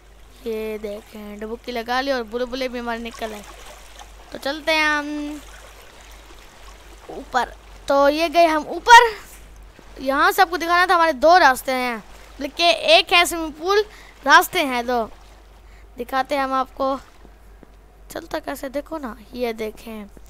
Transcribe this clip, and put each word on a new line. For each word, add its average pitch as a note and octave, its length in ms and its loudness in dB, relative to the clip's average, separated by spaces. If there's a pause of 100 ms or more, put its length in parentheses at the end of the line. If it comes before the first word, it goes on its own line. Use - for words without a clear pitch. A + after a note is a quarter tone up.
(460)
ये A3 320 -8
देखें G#3 600 -14
डुबकी A3+ 320 -12
लगा A#3+ 280 -4
ली C#4 100 -2
और B3+ 120 -2
बुलबुले B3 460 -8
भी A#3+ 100 -10
हमारे A#3 240 -8
निकल A3+ 300 -10
आए। G#3 120 -16 (880)
तो - 60 -10
चलते D4+ 340 -6
हैं D#4 140 0
हम D4 540 -6 (1700)
ऊपर। - 440 -4 (340)
तो C#4 200 4
ये D#4+ 200 2
गए E4+ 180 4
हम D#4 200 0
ऊपर, A4+ 500 8 (840)
यहाँ C#4+ 320 0
से G4 100 4
आपको F4 140 -2
दिखाना F4 300 2
था F#4 80 2
हमारे E4 180 4
दो D4+ 260 6
रास्ते C4 340 2
हैं, B3 320 -6 (360)
बल्कि C#4+ 240 -6
एक E4+ 480 4
है F4 140 4
स्विमिंग E4 260 -6
पूल, F#4+ 320 0 (400)
रास्ते E4 400 4
हैं B3 220 -4
दो, A#3+ 240 -2 (840)
दिखाते C4 380 -4
हैं C#4 80 -2
हम C4+ 100 -4
आपको। C4 480 -4 (1080)
चलता E4 280 -10
कैसे C#4+ 300 -12
देखो C#4+ 300 -10
ना, A#3+ 180 -12 (180)
ये B3 180 -6
देखें G#3+ 580 -14 (180)